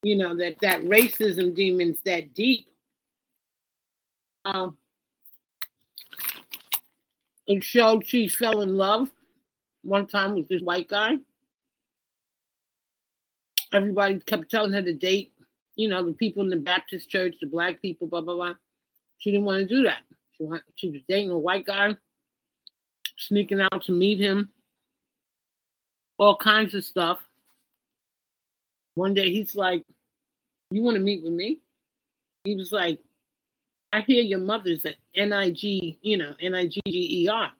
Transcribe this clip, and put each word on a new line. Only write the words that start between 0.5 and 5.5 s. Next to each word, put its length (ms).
that 200
racism 720
demon's 480
that 300
deep. 340
Um, 320